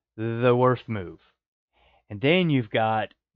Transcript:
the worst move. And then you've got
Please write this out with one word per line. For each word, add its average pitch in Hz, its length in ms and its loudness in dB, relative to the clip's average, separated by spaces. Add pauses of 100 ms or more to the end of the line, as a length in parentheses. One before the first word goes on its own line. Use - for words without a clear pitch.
(160)
the 117 400 0
worst 123 320 0
move. 90 320 -8 (920)
And 104 120 -10
then 170 280 2
you've 127 200 0
got 110 440 -2 (220)